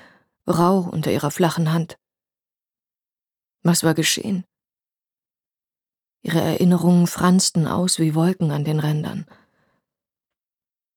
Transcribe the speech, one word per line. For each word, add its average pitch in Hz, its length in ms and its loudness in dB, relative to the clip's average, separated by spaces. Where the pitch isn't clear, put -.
rau 175 340 2
unter 160 300 -4
ihrer 143 200 -2
flachen 160 420 0
Hand. 165 260 -4
Was 170 200 2
war 160 120 2
geschehen? 180 500 -4
Ihre 165 160 -2
Erinnerungen 175 680 2
franzten 180 580 0
aus - 320 -2
wie 160 160 0
Wolken 165 380 0
an 147 120 -4
den 156 140 -2
Rändern. 151 480 -4